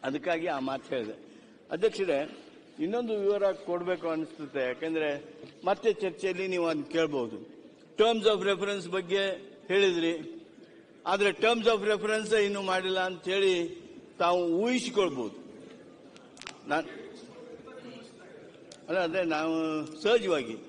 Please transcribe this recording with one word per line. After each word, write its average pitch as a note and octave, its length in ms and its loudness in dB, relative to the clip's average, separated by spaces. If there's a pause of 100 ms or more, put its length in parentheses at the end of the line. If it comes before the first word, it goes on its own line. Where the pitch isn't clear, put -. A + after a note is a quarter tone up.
ಅದಕ್ಕಾಗಿ E3 420 -2
ಆ D3+ 120 -2
ಮಾತು C3+ 360 -4
ಹೇಳಿದೆ. A2 240 -4 (520)
ಅಧ್ಯಕ್ಷರೇ, E3+ 640 0 (420)
ಇನ್ನೊಂದು A3 400 -2
ವಿವರ G3+ 340 2
ಕೊಡ್ಬೇಕು F3 560 -2
ಅನಿಸ್ತದೆ. D3+ 580 -2
ಯಾಕಂದ್ರೆ D3 580 -2 (400)
ಮತ್ತೆ G3+ 280 2
ಚರ್ಚೆಯಲ್ಲಿ F#3 560 -2
ನೀವು F3 180 0
ಅದನ್ನ D#3 160 0
ಕೇಳ್ಬಹುದು. C#3 760 -2 (400)
Terms A3 240 4
of G3 240 4
Reference G3 440 -2
ಬಗ್ಗೆ F#3+ 300 0 (480)
ಹೇಳಿದ್ರಿ, E3+ 760 2 (640)
ಆದ್ರೆ G3+ 240 4
Terms A3+ 340 2
of A3 200 6
Reference G#3+ 600 2
ಇನ್ನೂ G3+ 180 0
ಮಾಡಿಲ್ಲ F#3 380 0
ಅಂತ F#3 240 -2
ಹೇಳಿ F#3 440 2 (500)
ತಾವು F3+ 260 4
ಊಹಿಸಿಕೊಳ್ಬಹುದು. F3 920 0 (1300)
ನಾನ್, D#3 180 0 (2000)
ಅಲ್ಲ, F#3 120 0
ಅದೇ F3 220 0
ನಾವು D#3+ 640 0 (160)
ಸಹಜವಾಗಿ F3 540 2 (120)